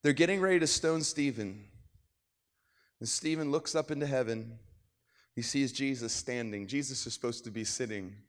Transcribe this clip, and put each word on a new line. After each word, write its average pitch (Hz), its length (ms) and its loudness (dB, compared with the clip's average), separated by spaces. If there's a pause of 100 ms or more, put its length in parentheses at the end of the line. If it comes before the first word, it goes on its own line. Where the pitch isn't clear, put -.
They're 147 100 6
getting 170 280 6
ready 185 200 6
to 156 80 4
stone 160 340 2
Stephen. 107 640 -2 (1400)
And 113 80 -6
Stephen 156 420 0
looks 151 240 0
up 156 160 0
into 147 160 0
heaven. 113 520 -2 (760)
He 120 60 -4
sees 131 320 0
Jesus 131 400 -2
standing. 110 540 -4
Jesus 135 400 -4
is 117 80 -6
supposed 120 300 -4
to 117 60 -10
be 110 140 -6
sitting. 104 500 -4 (140)